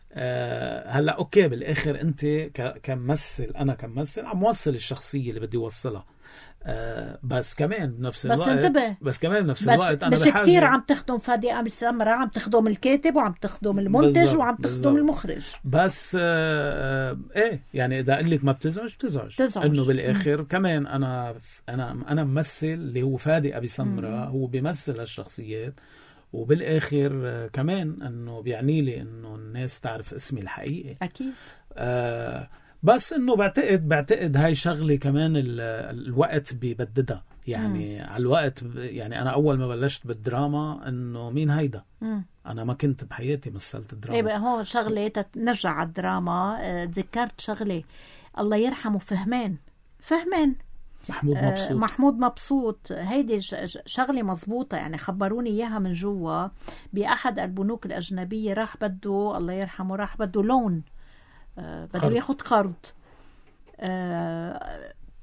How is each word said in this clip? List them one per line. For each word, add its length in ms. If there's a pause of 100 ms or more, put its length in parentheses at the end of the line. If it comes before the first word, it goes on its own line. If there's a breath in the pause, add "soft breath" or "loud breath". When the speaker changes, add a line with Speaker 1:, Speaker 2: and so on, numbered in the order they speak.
(120)
Speaker 1:
آه، 800
هلا 220
أوكي، 360
بالآخر 520
أنت 260
ك-، 560
كممثل، 760
أنا 180
كممثل 520
عم 160
وصل 320
الشخصية 540
اللي 120
بدي 160
وصلها. 480 (600 loud breath)
آه، 580
بس 320
كمان 380
بنفس 340
Speaker 2:
بس 60
Speaker 1:
الوقت، 160
Speaker 2:
انتبه. 540
Speaker 1:
بس 160
كمان 260
بنفس 180
Speaker 2:
بس 60
Speaker 1:
الوقت 340
أنا 140
Speaker 2:
مش 120
Speaker 1:
بحاجة 140
Speaker 2:
كتير 220
عم 160
تخدم 380
فادي 340
أبي 180
سمرة، 400
عم 180
تخدم 380
الكاتب 500
وعم 240
تخدم 380
المنتج 400
Speaker 1:
بالضبط، 180
Speaker 2:
وعم 180
تخدم 80
Speaker 1:
بالضبط. 320
Speaker 2:
المخرج. 500 (200)
Speaker 1:
بس، 560
آه، 880
آه، 80 (180)
إيه، 260 (120)
يعني 260
إذا 160
قلك 280
ما 80
بتزعج، 420
بتزعج. 400
Speaker 2:
بتزعج. 300
Speaker 1:
إنه 180
Speaker 2:
مم. 60
Speaker 1:
بالآخر 540
كمان 440
أنا 460
ف-، 360
أنا، 280 (120)
أنا 160
ممثل 420
اللي 360
هو 140
فادي 400
أبي 100
سمرة، 420
Speaker 2:
مم. 60
Speaker 1:
هو 320
بيمثل 540
هالشخصيات، 720 (580 soft breath)
وبالآخر، 920
آه، 220
كمان 560
إنه 380
بيعني 420
لي 180
إنه 340
الناس 460
تعرف 340
اسمي 260
الحقيقي. 640
Speaker 2:
أكيد. 300 (400 loud breath)
Speaker 1:
آه، 760 (360 soft breath)
بس 280
إنه 240
بعتقد، 520
بعتقد 480
هاي 180
شغلة 420
كمان 400
ال-، 240 (300)
الوقت 640
بيبددها. 720 (220)
يعني 520
Speaker 2:
مم. 80
Speaker 1:
على 140
الوقت 440
ب-، 120
يعني 460
أنا 80
أول 280
ما 80
بلشت 400
بالدراما 840
إنه 420
مين 200
هيدا؟ 320 (180)
Speaker 2:
مم. 260 (200)
Speaker 1:
أنا 180
ما 100
كنت 300
بحياتي 460
مثلت 440
دراما. 220
Speaker 2:
إيه 60
بقى، 160
هون 260
شغلة 440
تت-، 280
نرجع 340
على 160
الدراما، 760
آه، 240
تذكرت 560
شغلة، 420 (560 loud breath)
الله 180
يرحمه 420
فهمان. 580 (420)
فهمان. 560 (540)
Speaker 1:
محمود 280
Speaker 2:
آه، 140
Speaker 1:
مبسوط. 220
Speaker 2:
محمود 460
مبسوط. 760
هيدي 480
ش-، 140
ش-، 320
شغلة 360
مزبوطة، 540
يعني 220
خبروني 520
إياها 280
من 140
جوا. 560 (440 loud breath)
بأحد 460
البنوك 480
الأجنبية 680
راح 260
بده، 580
الله 140
يرحمه، 440
راح 200
بده 260
لون. 400 (760 soft breath)
آه، 260
بده 160
Speaker 1:
قرض. 120
Speaker 2:
ياخد 300
قرض. 320 (1080 soft breath)
آه، 1120 (300)